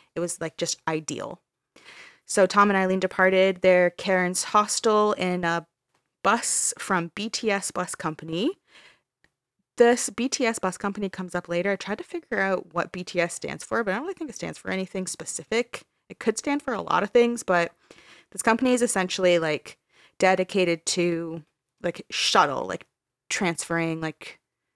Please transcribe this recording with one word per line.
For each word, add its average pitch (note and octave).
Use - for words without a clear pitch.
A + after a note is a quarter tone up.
it E3
was, E3+
like, D#3+
just -
ideal. D#3
So F#3+
Tom G3+
and G3
Eileen F#3+
departed F#3+
their F3+
Cairns F3+
hostel G#3
in F3+
a E3+
bus -
from E3+
B G#3
T A3
S G3
Bus -
Company. E3
This A#3+
B A#3
T C4+
S A3+
Bus F#3
Company G3+
comes F#3
up F3
later. F3
I G3
tried G3+
to F4
figure D#4+
out F#3+
what E3+
B F3+
T F3
S E3+
stands D3
for, A3+
but G3+
I -
don't A#3
really F#4
think D#4
it -
stands -
for F#3+
anything F#3+
specific. -
It -
could A3
stand C#4+
for B3
a F#3
lot E3
of G#3+
things, A#3+
but F3
this -
company B3
is A#3+
essentially, F#3
like, D#3
dedicated F#3
to, E3
like, -
shuttle, C#3+
like, F#2
transferring, E3
like, -